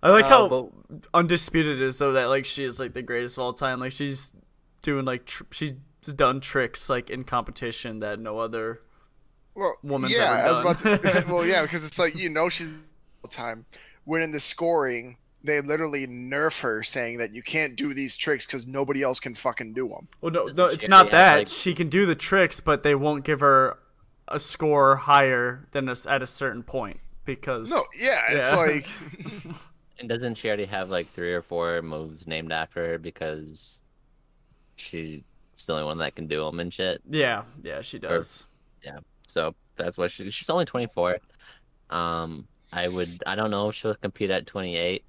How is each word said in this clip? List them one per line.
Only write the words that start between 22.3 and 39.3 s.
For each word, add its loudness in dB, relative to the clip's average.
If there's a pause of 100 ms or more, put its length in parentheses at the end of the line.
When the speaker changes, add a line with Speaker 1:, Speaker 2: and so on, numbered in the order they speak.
Speaker 1:
but 0
they 6
won't 0
give 0
her 6 (500)
a -4
score 4
higher 4
than -2
a -4
s-, -6
at 0
a -6
certain -6
point -8 (240)
because -6
Speaker 3:
No, 2 (160)
yeah, 0
it's 2
Speaker 1:
Yeah. 4
<laughs> -
Speaker 3:
like 2
<laughs> -14 (420)
Speaker 2:
And -10
doesn't -4
she -6
already 0
have, -6
like, -2
three -6
or -2
four -2
moves -10
named -6
after -4
her -4
because -12 (960)
she's -12 (440)
the -2
only -2
one -6
that -4
can -10
do -2
'em -6
and -4
shit? -4
Speaker 1:
Yeah, 0 (180)
yeah, -10
she -12
Speaker 2:
Or -12
Speaker 1:
does. -4 (400)
Speaker 2:
Yeah, -16 (280)
so -4 (220)